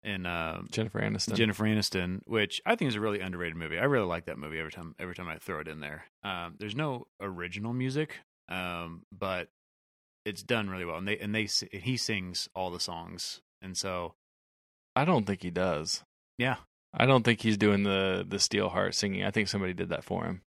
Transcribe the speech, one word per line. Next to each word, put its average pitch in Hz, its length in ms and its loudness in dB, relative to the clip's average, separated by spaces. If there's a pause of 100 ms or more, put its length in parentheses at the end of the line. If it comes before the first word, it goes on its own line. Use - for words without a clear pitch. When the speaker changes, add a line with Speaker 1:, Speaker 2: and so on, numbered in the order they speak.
Speaker 1:
and, 92 240 -4
uh, 85 320 -2 (120)
Speaker 2:
Jennifer 110 300 -2
Aniston. 104 340 0
Speaker 1:
Jennifer 107 300 4
Aniston, 95 600 0
which 107 400 0
I 233 100 4
think 156 140 0
is 110 60 0
a 104 60 -2
really 104 180 0
underrated 87 380 -4
movie. 80 200 -4
I 107 80 2
really 131 200 4
like 85 200 -2
that 80 120 -6
movie 76 220 -6
every 80 120 -6
time, 85 280 -12
every 90 160 -8
time 90 120 -8
I 80 100 -8
throw 80 220 -6
it 76 80 -8
in 78 120 -10
there. 73 260 -10 (180)
Um, 87 360 -6
there's 104 160 -6
no 139 320 -4 (140)
original 98 520 -6
music, 131 460 -2 (300)
um, 85 520 -6 (100)
but 92 380 -4 (760)
it's 98 180 -8
done 107 260 0
really 92 160 -4
well, 82 120 -4
and 95 100 -4
they, 104 100 0
and 104 160 -4
they 107 120 2
s-, - 260 0
and 98 100 -10
he 123 160 -2
sings 92 580 -4
all 92 140 -2
the 87 100 -6
songs, 87 600 -6 (200)
and 92 160 -8
so 90 360 -4 (840)
Speaker 2:
I 139 100 6
don't 151 200 6
think 98 160 0
he 90 100 -4
does. 85 520 0 (340)
Speaker 1:
Yeah. 127 180 2 (380)
Speaker 2:
I - 120 4
don't 131 180 8
think 117 180 6
he's 107 160 4
doing 101 260 6
the, 95 440 2
the 98 100 -2
Steelheart 95 580 2
singing. 98 280 0
I 98 80 0
think 104 180 2
somebody 92 240 0
did 90 160 -4
that 82 140 -2
for 90 220 -2
him. 90 160 -4 (120)